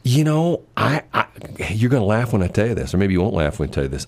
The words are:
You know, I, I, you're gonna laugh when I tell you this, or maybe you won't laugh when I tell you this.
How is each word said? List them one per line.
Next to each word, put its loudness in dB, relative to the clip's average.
You 2
know, 0
I, 0
I, -2
you're 2
gonna 2
laugh 0
when 2
I 0
tell 0
you 0
this, -4
or 2
maybe 2
you 2
won't 0
laugh 0
when -2
I -10
tell -2
you -2
this. -8